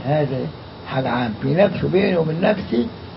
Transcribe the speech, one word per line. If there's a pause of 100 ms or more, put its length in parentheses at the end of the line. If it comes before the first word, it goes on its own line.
هذا (400)
حاجة
عام
في
نفسه،
بينه
وبين
نفسي، (300)